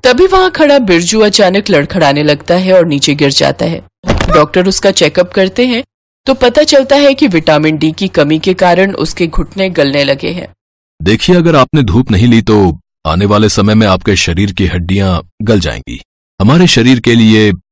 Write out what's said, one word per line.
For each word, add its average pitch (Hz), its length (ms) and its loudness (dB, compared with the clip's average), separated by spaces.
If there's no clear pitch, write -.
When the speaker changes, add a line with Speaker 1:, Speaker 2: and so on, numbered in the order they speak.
Speaker 1:
तभी 254 220 2
वहां 370 240 2
खड़ा 285 280 2
बिरजू 190 420 0
अचानक 202 500 0
लड़खड़ाने 147 520 0
लगता 147 320 -2
है 185 180 0
और 180 140 4
नीचे 143 280 -2
गिर 143 180 0
जाता 143 340 -2
है। 165 160 -8
डॉक्टर 180 580 0
उसका 196 240 0
चेकअप 180 420 0
करते 196 340 -2
हैं 247 180 -4
तो 269 80 0
पता 247 280 0
चलता 277 340 2
है 285 180 2
कि 285 120 0
विटामिन 156 520 0
डी 156 140 -2
की 190 160 -6
कमी 156 300 -2
के 185 160 -2
कारण 185 380 0
उसके - 340 -6
घुटने 185 440 -4
गलने 143 340 -2
लगे 139 260 -4
हैं। 180 180 -10
Speaker 2:
"देखिए, 113 340 0
अगर 165 200 2
आपने 139 260 0
धूप 113 280 0
नहीं 110 160 2
ली 117 160 2
तो 101 380 0
आने 80 180 -2
वाले 104 240 2
समय 107 260 0
में 110 120 2
आपके 95 300 0
शरीर 95 360 -4
की 95 140 -2
हड्डियां 90 540 -2
गल 104 180 0
जाएंगी। 64 400 -10
हमारे 156 260 4
शरीर 123 340 2
के 120 140 0
लिए 110 380 4